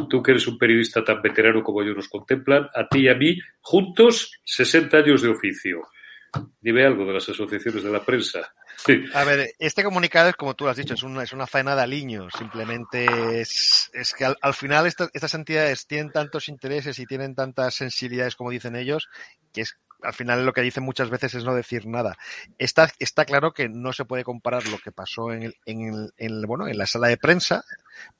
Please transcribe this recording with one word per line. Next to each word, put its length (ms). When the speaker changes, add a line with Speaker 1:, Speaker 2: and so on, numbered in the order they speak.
Speaker 1:
tú 140
que 80
eres 160
un 100
periodista 460
tan 180
veterano 400
como 220
yo 100
nos 140
contemplan, 640
a 140
ti 140
y 80
a 60
mí, 220
juntos, 720
sesenta 540
años 220
de 80
oficio. 520
Dime 240
algo 200
de 80
las 140
asociaciones 560
de 80
la 120
prensa. 500
Speaker 2:
A 100
ver, 240
este 260
comunicado 460
es, 60
como 200
tú 100
lo 40
has 80
dicho, 160
es 80
una, 220
es 100
una 140
faena 280
de 60
aliño. 480
Simplemente 1120
es, 500
es 220
que 120
al, 160
al 120
final 320
esta-, 280
estas 200
entidades 540
tienen 240
tantos 360
intereses 520
y 60
tienen 280
tantas 400
sensibilidades, 600
como 160
dicen 240
ellos, 340
que 100
es, 160
al 100
final 320
lo 80
que 80
dicen 220
muchas 260
veces 240
es 100
no 120
decir 320
nada. 300
Está, 400
está 260
claro 260
que 160
no 260
se 120
puede 180
comparar 440
lo 100
que 140
pasó 400
en 120
el, 120
en 160
el, 360
en 180
el, 100
bueno, 220
en 100
la 80
sala 220
de 100
prensa, 460